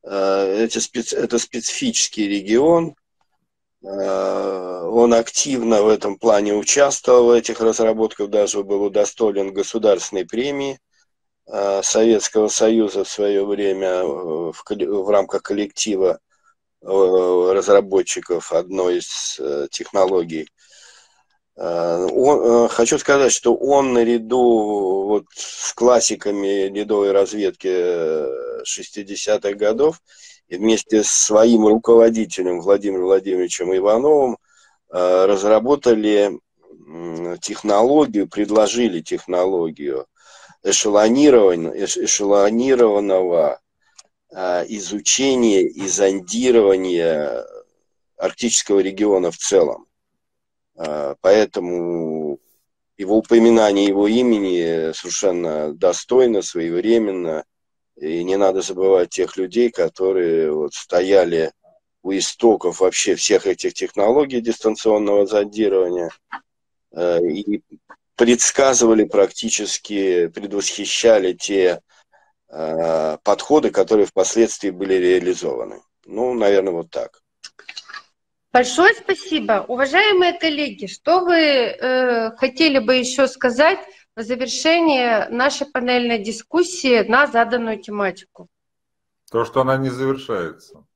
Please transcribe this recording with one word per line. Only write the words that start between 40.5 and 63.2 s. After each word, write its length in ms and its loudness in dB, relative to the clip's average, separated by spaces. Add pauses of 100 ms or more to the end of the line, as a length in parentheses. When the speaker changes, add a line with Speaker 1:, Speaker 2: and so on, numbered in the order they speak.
Speaker 1:
эшелонирован-, 1120 4
эш-, 320 -6
эшелонированного, 1600 2 (720)
э, 360 -4
изучения 920 0
и 260 -4
зондирования 1600 0 (720)
арктического 640 -2
региона 500 0
в 60 -14
целом. 500 0 (880)
Э, 440 -6
поэтому 1160 -2 (580)
его 200 -2
упоминание 720 4
его 200 2
имени 840 0
совершенно 800 -4
достойно, 720 0
своевременно. 1000 -2 (560)
И 240 -6
не 140 -2
надо 240 2
забывать 480 2
тех 260 -4
людей, 340 0
которые 840 -2
вот 200 -4
стояли 800 0 (500)
у 100 -8
истоков 680 0
вообще 340 0
всех 320 0